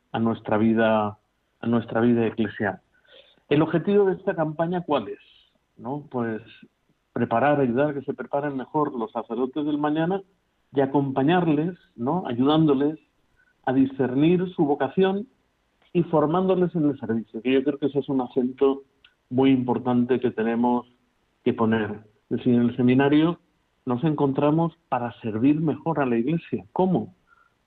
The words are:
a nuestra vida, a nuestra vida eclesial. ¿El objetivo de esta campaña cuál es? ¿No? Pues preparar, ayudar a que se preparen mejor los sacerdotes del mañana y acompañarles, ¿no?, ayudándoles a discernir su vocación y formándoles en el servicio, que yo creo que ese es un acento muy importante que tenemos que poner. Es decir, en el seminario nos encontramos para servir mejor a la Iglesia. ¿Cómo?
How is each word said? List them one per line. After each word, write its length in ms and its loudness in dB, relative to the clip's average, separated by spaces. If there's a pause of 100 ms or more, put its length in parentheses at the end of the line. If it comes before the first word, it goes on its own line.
(120)
a 60 -4
nuestra 400 -2
vida, 600 2 (420)
a 60 -6
nuestra 340 -2
vida 260 4
eclesial. 540 -4 (680)
¿El 140 2
objetivo 420 2
de 100 2
esta 200 -4
campaña 480 -2
cuál 260 -2
es? 100 -12 (600)
¿No? 320 -10
Pues 320 -4 (680)
preparar, 480 0
ayudar 300 0
a 40 -8
que 80 -8
se 120 -8
preparen 420 -6
mejor 380 -2
los 180 -6
sacerdotes 520 -6
del 140 -2
mañana 440 -2 (520)
y 60 0
acompañarles, 960 0 (200)
¿no?, 300 -4
ayudándoles 720 2 (680)
a 80 -2
discernir 840 2
su 100 2
vocación 640 0 (680)
y 120 2
formándoles 680 2
en 140 2
el 100 -2
servicio, 440 -6
que 100 0
yo 120 2
creo 140 -2
que 80 -4
ese 120 -2
es 100 -6
un 140 -2
acento 600 0 (460)
muy 220 2
importante 720 0
que 100 0
tenemos 560 0 (580)
que 80 2
poner. 480 -2 (300)
Es 80 -4
decir, 160 2
en 80 4
el 140 0
seminario 600 4 (460)
nos 200 -4
encontramos 720 0 (140)
para 320 -4
servir 400 0
mejor 400 -2
a 60 0
la 100 0
Iglesia. 560 -4
¿Cómo? 420 -2 (520)